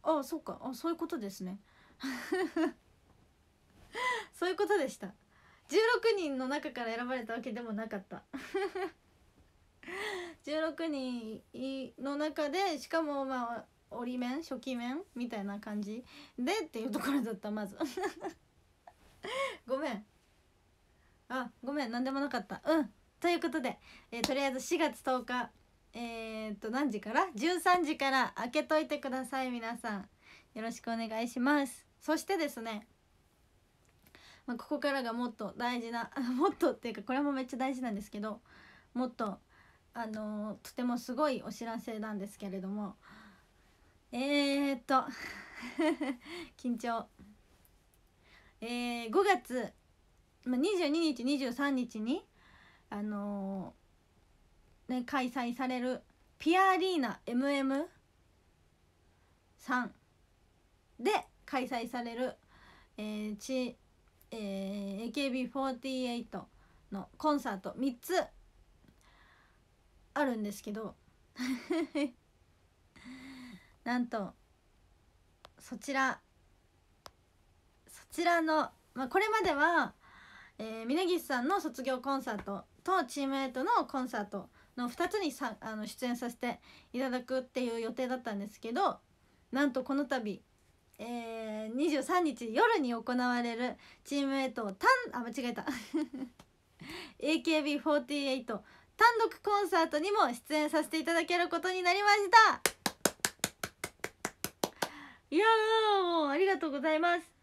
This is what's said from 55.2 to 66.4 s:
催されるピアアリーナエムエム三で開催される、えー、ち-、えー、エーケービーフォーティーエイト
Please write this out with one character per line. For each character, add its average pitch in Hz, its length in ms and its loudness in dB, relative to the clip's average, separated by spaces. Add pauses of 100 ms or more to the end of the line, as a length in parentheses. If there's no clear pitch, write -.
催 240 240 -2
さ 254 140 -2
れ 254 120 -2
る 254 220 -2 (360)
ピ 330 180 4
ア 381 140 8
ア 370 60 6
リ 359 200 2
ー - 20 4
ナ 233 280 -2
エ 240 80 -4
ム 262 160 2
エ 277 120 2
ム 269 260 0 (1700)
三 247 360 -2 (1040)
で 370 300 0 (160)
開 254 240 -2
催 240 200 -4
さ 247 140 -4
れ 233 140 -8
る、 247 200 -2 (600)
え 214 60 -8
ー、 214 340 -6
ち-、 254 400 -4 (540)
え 226 60 -8
ー、 196 640 -4
エ - 40 -6
ー 233 60 -6
ケ 277 160 0
ー - 20 0
ビ 254 140 0
ー 247 60 -6
フ 269 100 -4
ォ 269 120 0
ー - 60 -4
テ 269 100 -6
ィ 262 180 -2
ー 240 60 -2
エ 233 40 -2
イ 233 80 -6
ト - 240 -10 (420)